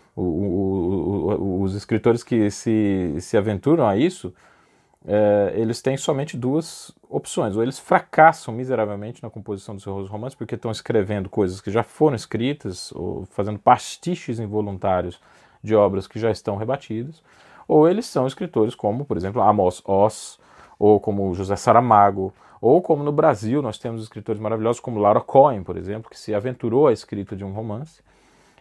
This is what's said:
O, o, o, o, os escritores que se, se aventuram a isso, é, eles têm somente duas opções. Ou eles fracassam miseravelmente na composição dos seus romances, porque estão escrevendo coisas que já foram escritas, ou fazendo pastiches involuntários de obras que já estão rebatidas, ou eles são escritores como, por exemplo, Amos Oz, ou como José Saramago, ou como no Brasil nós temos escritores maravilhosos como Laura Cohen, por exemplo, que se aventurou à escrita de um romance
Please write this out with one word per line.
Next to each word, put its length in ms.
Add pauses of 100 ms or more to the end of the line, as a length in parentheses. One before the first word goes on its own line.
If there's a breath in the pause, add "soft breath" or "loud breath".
(160 soft breath)
O, 60
o, 40
o, 1080
o, 280
os 120
escritores 500
que 260
se, 720
se 160
aventuram 500
a 100
isso, 380 (720 soft breath)
é, 480
eles 260
têm 160
somente 400
duas 560 (160)
opções. 480
Ou 60
eles 160
fracassam 720
miseravelmente 720
na 80
composição 440
dos 80
seus 260
romances, 280
porque 200
estão 140
escrevendo 580
coisas 320
que 100
já 120
foram 340
escritas, 760
ou 340
fazendo 320
pastiches 840
involuntários 800 (420 soft breath)
de 120
obras 320
que 120
já 120
estão 260
rebatidas, 640 (440 soft breath)
ou 220
eles 160
são 220
escritores 480
como, 300
por 120
exemplo, 240
Amos 440
Oz, 540 (400 soft breath)
ou 220
como 340
José 220
Saramago, 760 (280 soft breath)
ou 220
como 200
no 100
Brasil 500
nós 160
temos 240
escritores 380
maravilhosos 400
como 180
Laura 220
Cohen, 420
por 140
exemplo, 340
que 80
se 160
aventurou 540
à 40
escrita 420
de 100
um 80
romance 500 (580 soft breath)